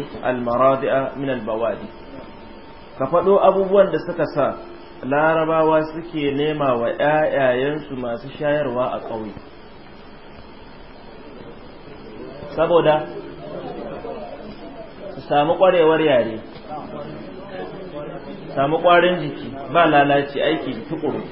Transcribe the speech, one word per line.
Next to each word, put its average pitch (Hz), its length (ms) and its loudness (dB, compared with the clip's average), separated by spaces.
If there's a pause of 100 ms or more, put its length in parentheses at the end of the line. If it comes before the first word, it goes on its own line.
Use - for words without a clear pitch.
(240)
al-maradi'a 131 920 2
min 135 140 -4
al-bawadi." 110 580 -2 (1080)
Ka 131 80 -2
faɗo 175 340 4
abubuwan 190 540 6
da 113 60 0
suka 165 260 -4 (100)
sa 139 100 2 (580)
Larabawa 160 800 4
suke 156 460 -4
nema 143 420 0
wa 117 180 0
ƴaƴayensu 143 1040 2
masu 123 320 -6
shayarwa 139 640 0
a 107 60 -4
ƙauye. 110 320 -8 (3250)
Saboda 156 520 4 (2000)
su - 60 -12
samu 147 340 2
ƙwarewar 170 460 6
yare, 117 380 4 (2250)
samu 147 220 2
ƙwarin 175 420 6
jiki, 135 360 -8 (180)
ba 170 120 6
lalaci, 143 560 4
aiki 156 320 0 (160)
tuƙuru. 139 320 -4 (100)